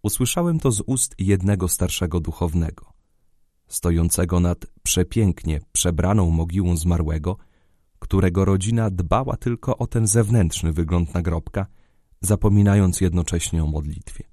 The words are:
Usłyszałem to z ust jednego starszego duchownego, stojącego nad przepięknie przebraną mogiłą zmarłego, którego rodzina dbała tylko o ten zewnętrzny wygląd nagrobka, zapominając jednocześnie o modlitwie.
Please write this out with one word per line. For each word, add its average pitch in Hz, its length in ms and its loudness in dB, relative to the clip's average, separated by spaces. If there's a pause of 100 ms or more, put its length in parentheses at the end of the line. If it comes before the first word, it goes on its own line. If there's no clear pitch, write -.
Usłyszałem 165 580 0
to 135 120 2
z 101 140 -4
ust - 320 -4
jednego 95 500 2
starszego 87 520 -2
duchownego, 80 720 -4 (760)
stojącego 87 720 0
nad 87 260 0 (160)
przepięknie 85 760 0 (120)
przebraną 90 580 2
mogiłą 85 460 0
zmarłego, 80 600 -2 (640)
którego 95 460 2
rodzina 104 460 2
dbała 95 460 -2
tylko 120 420 -4
o 120 80 -2
ten 113 200 0
zewnętrzny 104 680 2
wygląd 85 420 -2
nagrobka, 85 520 -4 (540)
zapominając 101 800 4
jednocześnie 85 640 0
o - 20 0
modlitwie. 76 680 -6